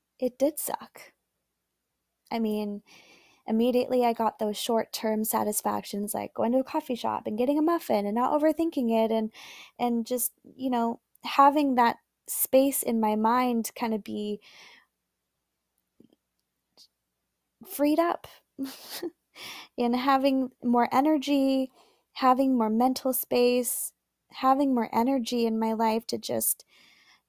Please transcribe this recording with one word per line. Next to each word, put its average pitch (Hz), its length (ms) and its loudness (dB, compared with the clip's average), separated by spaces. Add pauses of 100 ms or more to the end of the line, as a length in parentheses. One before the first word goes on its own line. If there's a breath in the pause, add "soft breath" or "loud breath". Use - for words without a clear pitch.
(200)
it 247 200 -4
did 302 180 0
suck. - 540 -10 (1200)
I 233 80 -4
mean, 214 420 -4 (640 soft breath)
immediately 240 580 2
I 233 80 2
got 226 260 -4
those 214 180 -4
short-term 220 640 -2
satisfactions, 208 920 -4
like 214 200 -8
going 226 200 0
to 262 60 2
a 262 40 0
coffee 262 320 -6
shop - 320 -6
and 214 100 -6
getting 262 200 0
a 311 40 2
muffin 311 440 0
and 202 100 -4
not 247 160 0
overthinking 302 600 0
it, 226 200 2
and, 220 200 -2 (460 loud breath)
and 233 280 -2
just, 247 260 -4 (240)
you 262 140 -4
know, 233 300 -2 (240)
having 277 520 4
that 233 220 4 (300)
space - 540 2
in 226 180 0
my 214 160 2
mind 233 640 0
kind 226 160 -4
of 208 100 -4
be 208 360 -8 (3250 loud breath)
freed 294 320 0
up - 280 -2 (300)
<laughs> 269 100 -8 (1080 loud breath)
and 240 180 0
having 262 560 2 (120)
more 240 280 2
energy, 269 800 2 (420 soft breath)
having 262 440 4
more 220 120 2
mental 254 440 0
space, 247 800 0 (420)
having 269 400 2
more 233 180 0
energy 240 540 0
in 226 140 0
my 220 140 0
life 226 340 0
to 233 100 -4
just - 480 -4 (640 soft breath)